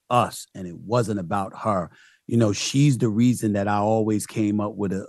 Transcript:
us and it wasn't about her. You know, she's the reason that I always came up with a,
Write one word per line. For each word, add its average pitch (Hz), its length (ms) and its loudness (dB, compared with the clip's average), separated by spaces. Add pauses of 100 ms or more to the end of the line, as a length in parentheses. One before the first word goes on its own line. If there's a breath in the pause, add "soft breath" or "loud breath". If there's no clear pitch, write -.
us 117 460 0
and 98 100 -10
it 87 120 -12
wasn't 104 420 -2
about 95 340 -4
her. 95 380 -4 (360 soft breath)
You 120 100 0
know, 107 160 4
she's 139 440 2
the 117 120 0
reason 110 440 2
that 101 140 0
I 104 80 0
always 107 500 2
came 104 360 0
up 104 140 -6
with 98 180 -2
a, 98 160 -6